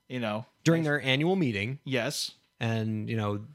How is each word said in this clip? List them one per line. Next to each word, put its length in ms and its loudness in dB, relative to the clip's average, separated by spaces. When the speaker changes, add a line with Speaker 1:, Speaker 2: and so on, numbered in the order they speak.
Speaker 1:
You 100 -4
know. 260 -2
Speaker 2:
During 180 4
Speaker 1:
As 40 0
Speaker 2:
their 180 2
annual 320 4
meeting. 500 0
Speaker 1:
Yes. 460 -2
Speaker 2:
And, 480 -2
you 100 -4
know, 240 -2